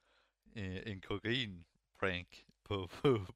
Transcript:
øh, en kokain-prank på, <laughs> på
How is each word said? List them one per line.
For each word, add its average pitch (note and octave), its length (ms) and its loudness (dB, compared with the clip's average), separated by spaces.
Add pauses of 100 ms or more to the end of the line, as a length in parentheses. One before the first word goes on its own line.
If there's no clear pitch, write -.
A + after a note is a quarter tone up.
(560)
øh, F#2+ 300 -4
en G2 160 -8
kokain-prank G2 1400 -2 (180)
på, F#2+ 240 -2
<laughs> - 140 -12
på A2+ 240 6 (100)